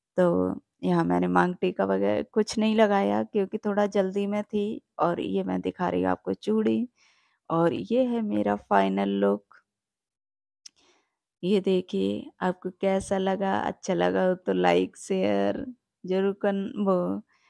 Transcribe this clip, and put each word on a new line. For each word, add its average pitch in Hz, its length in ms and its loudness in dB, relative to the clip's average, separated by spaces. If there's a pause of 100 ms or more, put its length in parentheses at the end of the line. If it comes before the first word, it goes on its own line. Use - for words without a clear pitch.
(160)
तो 180 440 2 (220)
यहाँ 175 220 2
मैंने 175 240 2
मांग 180 320 2
टीका 185 240 0
वगैरह 196 380 0
कुछ - 360 -2
नहीं 220 160 2
लगाया, 202 480 4
क्योंकि 190 360 -2
थोड़ा 208 280 0
जल्दी 196 400 0
में 208 180 -2
थी। 208 380 -4 (160)
और 170 220 0
ये 190 220 -2
मैं 185 180 -4
दिखा 180 280 -4
रही 180 140 -2
हूँ - 80 0
आपको 190 240 -4
चूड़ी। 220 540 0 (600)
और 165 220 2
ये 233 320 0
है 233 180 -2
मेरा 208 340 0
फाइनल 196 520 2
लुक। - 360 0 (2000)
ये 196 160 2
देखिए, 190 720 -2 (100)
आपको 185 300 -4
कैसा 190 480 -2
लगा? 190 420 -2
अच्छा - 340 -4
लगा 180 340 2
हो 185 60 2
तो 185 180 -4
लाइक, 180 440 2
शेयर 202 800 -2 (320)
ज़रूर 190 260 0
कर, 196 220 -2 (300)
वो 190 380 0 (280)